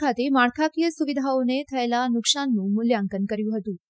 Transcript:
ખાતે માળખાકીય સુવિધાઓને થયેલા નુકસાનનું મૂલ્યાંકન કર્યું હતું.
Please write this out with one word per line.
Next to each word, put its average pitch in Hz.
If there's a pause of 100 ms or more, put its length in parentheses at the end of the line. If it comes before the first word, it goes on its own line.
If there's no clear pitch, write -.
ખાતે 247
માળખાકીય 302
સુવિધાઓને 269
થયેલા 247
નુકસાનનું 233
મૂલ્યાંકન 208
કર્યું 214
હતું. 196 (120)